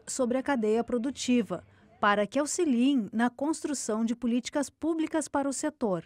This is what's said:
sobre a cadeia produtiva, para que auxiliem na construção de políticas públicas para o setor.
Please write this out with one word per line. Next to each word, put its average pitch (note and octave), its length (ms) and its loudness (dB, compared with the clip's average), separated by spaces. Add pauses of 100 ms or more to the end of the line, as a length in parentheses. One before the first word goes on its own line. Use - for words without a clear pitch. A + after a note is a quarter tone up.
sobre B3 320 -2
a C4 40 -2
cadeia A#3 420 0
produtiva, A#3+ 800 0 (360)
para G#3 280 4
que B3+ 100 -2
auxiliem C#4 760 2
na A#3 160 2
construção C4+ 760 -2
de A3+ 100 0
políticas B3 560 -2
públicas D#4+ 560 -2
para C#4 220 -2
o C4+ 40 -2
setor. A3 540 -2